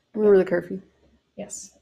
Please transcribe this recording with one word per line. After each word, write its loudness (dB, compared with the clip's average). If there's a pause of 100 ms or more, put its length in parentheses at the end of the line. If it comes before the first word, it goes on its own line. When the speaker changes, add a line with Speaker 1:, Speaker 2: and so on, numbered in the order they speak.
(160)
Speaker 1:
I -6
remember 4
Speaker 2:
Yeah. 4
Speaker 1:
the -6
curfew. -6 (540)
Speaker 2:
Yes, -18